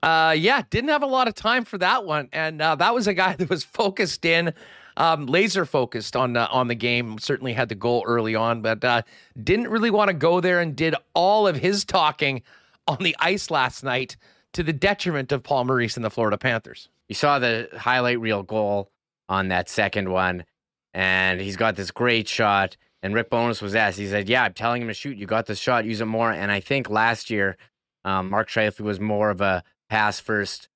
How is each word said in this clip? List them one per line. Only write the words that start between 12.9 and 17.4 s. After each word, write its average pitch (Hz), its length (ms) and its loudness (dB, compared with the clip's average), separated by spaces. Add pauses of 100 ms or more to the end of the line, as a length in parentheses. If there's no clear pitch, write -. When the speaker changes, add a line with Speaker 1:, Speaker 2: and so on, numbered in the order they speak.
Speaker 1:
the 170 180 -2
ice 185 320 -2
last 131 320 -2
night 131 340 -4 (360)
to 180 100 -4
the 160 100 -2
detriment 160 600 -2
of 135 100 -2
Paul 131 220 0
Maurice 123 320 0
and 117 80 -6
the 107 60 -2
Florida 107 280 0
Panthers. - 500 -4 (200)
Speaker 2:
You 107 80 -8
saw 143 240 2